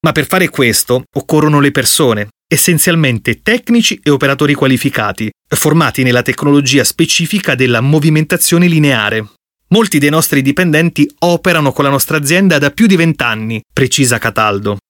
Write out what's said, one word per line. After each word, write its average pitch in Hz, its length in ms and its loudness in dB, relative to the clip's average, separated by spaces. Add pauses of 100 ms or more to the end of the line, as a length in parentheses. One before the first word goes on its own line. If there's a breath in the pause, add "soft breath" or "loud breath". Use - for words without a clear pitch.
Ma 156 80 2
per 147 140 -2
fare 185 220 0
questo 123 560 0 (100)
occorrono 151 460 0
le 139 100 2
persone, 117 580 0 (200)
essenzialmente 151 920 0
tecnici 233 600 -2
e 147 80 0
operatori 143 420 0
qualificati, 117 800 -2 (180)
formati 151 540 0
nella 123 200 0
tecnologia 139 600 0
specifica 165 720 -2
della 120 260 0
movimentazione 156 880 0
lineare. 117 600 0 (420)
Molti 196 300 2
dei 143 120 2
nostri 151 320 0
dipendenti 151 680 0 (120)
operano 170 520 0
con 147 120 -2
la 139 60 2
nostra 139 260 -2
azienda 160 420 2
da 143 140 0
più 233 140 2
di 190 100 4
vent'anni, 117 680 -2 (100)
precisa 127 460 0
Cataldo. 104 580 -2 (140)